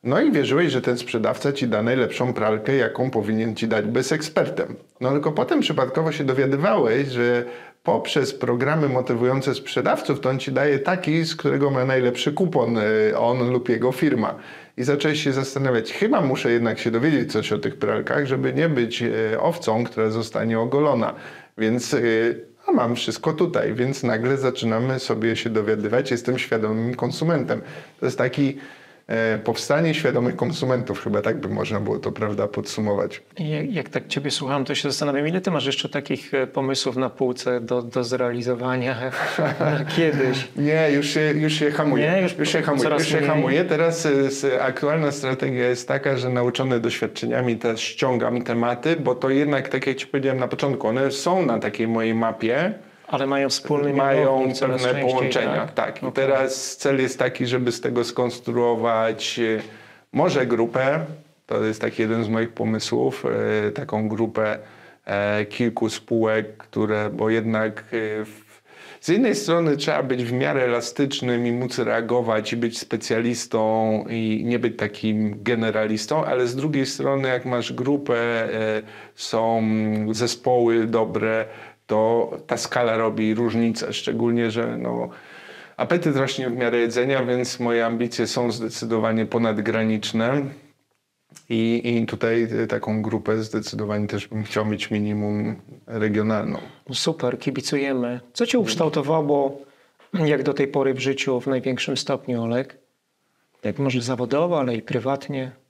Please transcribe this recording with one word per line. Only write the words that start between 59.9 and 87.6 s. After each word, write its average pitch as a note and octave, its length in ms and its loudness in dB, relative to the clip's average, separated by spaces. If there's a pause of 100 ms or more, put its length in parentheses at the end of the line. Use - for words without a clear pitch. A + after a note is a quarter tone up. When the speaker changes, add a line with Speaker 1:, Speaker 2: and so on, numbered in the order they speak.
Speaker 1:
może C#3+ 320 2
grupę, B2+ 600 2 (400)
to A2 180 -2
jest A2 180 -2
taki A2+ 200 -2
jeden A2+ 220 0
z G#2 60 -2
moich A2+ 240 0
pomysłów, A#2+ 720 -2 (420)
e, G#2 40 0
taką A2 380 -4
grupę, G#2+ 480 0 (480)
e, G#2 400 0
kilku A2+ 440 -2
spółek, A2 680 0
które, G#2+ 560 -2
bo A2 160 0
jednak, A2 500 0
e, G#2+ 460 -4
w-, - 360 -20 (400)
z - 60 -8
jednej G#3+ 280 4
strony E3 420 2
trzeba D3 260 0
być B2+ 200 -2
w A#2 100 -2
miarę C3+ 300 0
elastycznym A#2+ 840 0
i A#2+ 40 2
móc B2 280 -2
reagować A2+ 760 0
i A#2 40 -2
być A#2 220 -2
specjalistą A2 1300 0
i A2+ 360 0
nie A#2+ 140 2
być A#2 180 0
takim G#2+ 640 -2
generalistą, A2 840 0
ale B2+ 220 0
z A#2+ 80 -4
drugiej C#3 300 0
strony C3+ 420 -2
jak B2 180 0
masz B2 280 -2
grupę, B2+ 420 0 (640)
e, G#2+ 40 -2 (340)
są A2+ 480 0 (480)
zespoły A#2 760 2
dobre, A2 580 0 (420)
to A2 440 2 (160)
ta A#2+ 100 -2
skala A2+ 400 0
robi A2 360 2
różnicę, A2+ 600 0
szczególnie A#2 580 0
że, A#2 260 -4
no, A#2+ 320 -4 (680)
apetyt D3+ 380 0
rośnie C3 340 -2
w A#2+ 60 -2
miarę A#2+ 220 0
jedzenia, B2 460 2
więc B2 360 -2
moje A#2 260 2